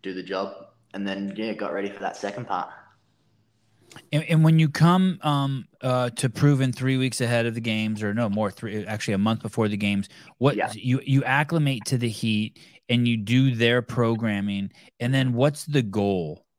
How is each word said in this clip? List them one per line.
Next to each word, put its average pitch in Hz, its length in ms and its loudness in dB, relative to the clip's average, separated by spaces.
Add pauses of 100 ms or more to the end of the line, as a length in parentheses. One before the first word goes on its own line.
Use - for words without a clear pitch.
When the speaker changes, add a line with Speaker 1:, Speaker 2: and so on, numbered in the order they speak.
Speaker 1:
do 98 100 -8
the 92 100 -8
job. 95 300 -6 (400)
And 101 160 -6
then, 98 260 -6
yeah, 107 200 -4
got 101 180 -6
ready 98 160 -4
for 98 120 -12
that 95 160 -6
second 101 300 -8
part. 90 220 -6 (1400)
Speaker 2:
And, 147 160 2
and 160 160 6
when 160 160 8
you 156 80 4
come, 180 540 4
um, 139 440 -2 (140)
uh, 127 300 0
to 123 180 -4
Proven 135 440 2
three 131 240 -2
weeks 131 240 -2
ahead 117 260 2
of 117 80 -2
the 117 60 -4
games, 110 440 -2
or 104 100 -2
no, 117 140 0
more, 101 200 0
three, 101 380 -8
actually 107 280 -4
a 95 40 0
month 110 240 0
before 110 240 -2
the 104 100 -2
games, 101 320 -2 (300)
what 131 160 2
Speaker 1:
Yeah. - 200 -2
Speaker 2:
you, 123 300 -2
you 135 200 2
acclimate 139 600 0
to 131 120 -2
the 117 100 0
heat 107 520 -2 (280)
and 120 200 2
you 117 80 2
do 123 360 2
their 117 300 2
programming. 104 880 -2 (300)
And 120 120 0
then 131 200 2
what's 143 320 0
the 143 180 0
goal? 98 640 -2 (140)